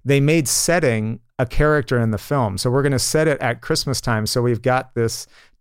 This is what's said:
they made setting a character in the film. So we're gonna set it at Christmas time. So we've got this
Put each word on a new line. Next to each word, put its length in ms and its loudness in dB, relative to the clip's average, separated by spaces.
they 160 4
made 280 2
setting 720 0
a 80 0
character 520 2
in 120 2
the 80 -2
film. 400 -2
So 120 -2
we're 120 0
gonna 160 0
set 300 0
it 120 -2
at 220 -4
Christmas 360 -4
time. 280 -2
So 160 -2
we've 180 0
got 340 -2
this 320 -4